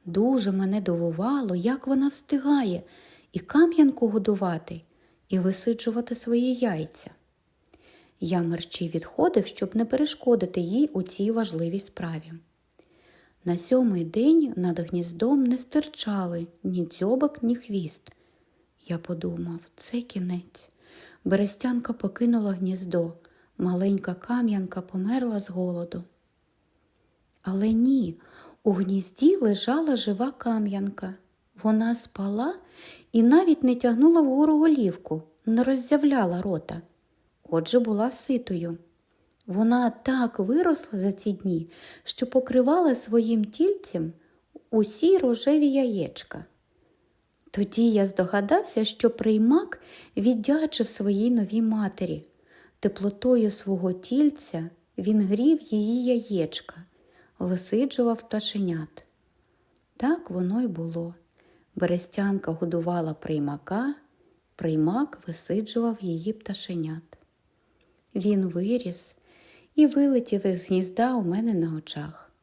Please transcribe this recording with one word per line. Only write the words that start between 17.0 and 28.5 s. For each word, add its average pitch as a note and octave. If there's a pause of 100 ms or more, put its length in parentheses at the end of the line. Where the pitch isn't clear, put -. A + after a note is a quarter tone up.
ні A#3+
хвіст. G3 (760)
Я E3+
подумав: E3+ (160)
«Це -
кінець. F3+ (540)
Берестянка A3
покинула A3
гніздо, F3+ (440)
маленька F#3
Кам'янка G3
померла G#3+
з G3
голоду». F3+ (1400)
Але G3
ні, A#3 (480)